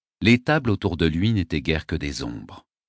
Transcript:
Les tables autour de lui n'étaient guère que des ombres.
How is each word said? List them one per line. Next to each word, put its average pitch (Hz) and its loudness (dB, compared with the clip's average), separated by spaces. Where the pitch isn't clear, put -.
Les 117 6
tables 151 0
autour 95 0
de 85 2
lui 87 2
n'étaient 85 -2
guère 78 -2
que - -4
des 69 -6
ombres. 53 -12